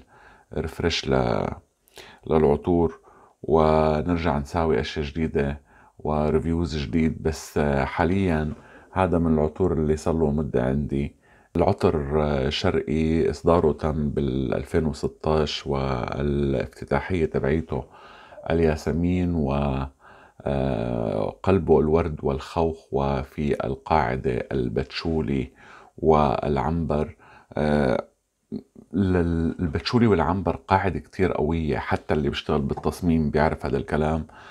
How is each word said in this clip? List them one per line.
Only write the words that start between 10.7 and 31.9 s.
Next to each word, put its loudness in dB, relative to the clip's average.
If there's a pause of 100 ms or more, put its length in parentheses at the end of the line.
العطر، 2
آه، 0
شرقي، 0
إصداره 2
تم -2
بالألفين -2
وستاش، -2
والافتتاحية -2
تبعيته -2 (680)
الياسمين 0
و، 0 (880)
آه، -2
قلبه 4
الورد 2
والخوخ، -2 (140)
وفي -2
القاعدة -2
البتشولي -2 (460)
والعنبر. 2 (380)
آه، 0 (880)
لل-، 2
البتشولي 0
والعنبر 2
قاعدة 0
كتير -2
قوية، 0
حتى -4